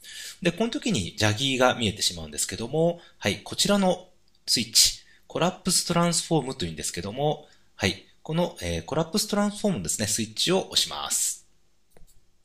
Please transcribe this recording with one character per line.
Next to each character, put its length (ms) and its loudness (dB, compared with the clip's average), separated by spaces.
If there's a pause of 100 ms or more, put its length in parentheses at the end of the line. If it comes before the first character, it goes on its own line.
(420)
で、 100 2
こ 140 0
の 60 -2
時 200 -2
に 240 0
ジ 100 0
ャ 80 4
ギ 220 0
ー 20 0
が 180 6
見 120 0
え 60 0
て 80 -8
し 160 0
ま 80 -10
う 20 -12
ん 40 -14
で 60 -12
す 100 -2
け 100 -6
ど 100 -6
も、 320 0 (180)
は 120 0
い、 140 -2
こ 120 -10
ち 120 0
ら 100 4
の 320 2 (360)
ス 140 2
イ 60 0
ッ 80 -14
チ、 300 4 (240)
コ 120 -4
ラ 120 2
プ 200 -4
ス 140 2
ト 80 0
ラ 120 4
ン 80 2
ス 140 0
フ 100 4
ォ 40 2
ー 60 -4
ム 80 -6
と 100 -4
い 40 -2
う 40 -8
ん 20 -14
で 80 -10
す 80 -4
け 100 -6
ど 100 -6
も、 360 -2 (280)
は 120 0
い、 180 -4 (180)
こ 100 -8
の、 280 0
え 180 -2
ー、 60 -8
コ 100 -6
ラ 100 2
プ 140 -2
ス 80 -2
ト 80 0
ラ 100 4
ン 60 0
ス 80 -8
フ 80 0
ォ 20 4
ー 40 4
ム 60 -2
の 40 -4
で 60 -4
す 120 -2
ね、 60 0
ス 140 0
イ 40 -2
ッ 80 -10
チ 180 0
を 180 2
押 80 0
し 120 2
ま 220 -6
す。 360 -2 (960)